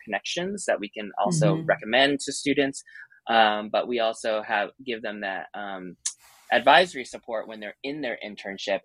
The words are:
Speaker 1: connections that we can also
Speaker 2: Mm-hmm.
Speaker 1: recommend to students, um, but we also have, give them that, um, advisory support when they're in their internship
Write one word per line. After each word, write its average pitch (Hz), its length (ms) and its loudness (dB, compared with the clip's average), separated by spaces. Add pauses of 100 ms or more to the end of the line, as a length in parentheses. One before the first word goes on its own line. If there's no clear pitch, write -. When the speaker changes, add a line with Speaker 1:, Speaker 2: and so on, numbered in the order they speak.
Speaker 1:
connections 180 640 -4
that 110 120 2
we 104 100 -8
can 104 220 -10 (120)
also 101 340 4
Speaker 2:
Mm-hmm. 80 100 -6
Speaker 1:
recommend 127 540 2
to 139 120 -6
students, 139 500 0 (460)
um, 107 400 4
but 104 180 2
we 120 140 0
also 113 420 0
have, 107 280 -2 (140)
give 117 180 -6
them 107 180 -8
that, 95 340 -6
um, 95 420 -10 (540)
advisory 139 540 6
support 110 440 -8
when 110 120 -14
they're 104 240 -10
in 147 160 -6
their 120 260 -6
internship 98 580 -4